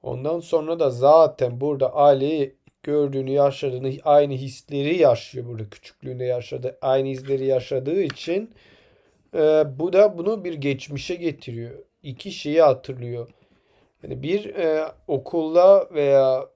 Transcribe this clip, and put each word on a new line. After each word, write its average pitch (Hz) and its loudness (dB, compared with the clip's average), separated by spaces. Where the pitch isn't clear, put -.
Ondan 135 -6
sonra 165 -2
da 151 2
zaten 131 4
burada 139 -2
Ali 143 2
gördüğünü, 139 -2
yaşadığını, 135 0
aynı 147 4
hisleri 139 -6
yaşıyor 127 0
burada. 110 -12
Küçüklüğünde - -14
yaşadığı, 123 -8
aynı 135 0
hisleri 135 -6
yaşadığı 135 -2
için, 180 -6
e, 156 2
bu 170 -4
da 190 4
bunu 202 -4
bir 175 -8
geçmişe 143 -6
getiriyor. 135 -10
İki 143 -14
şeyi 156 0
hatırlıyor. 120 -2
Yani 131 -12
bir, 202 -6
e, 156 -2
okulda 170 4
veya 135 2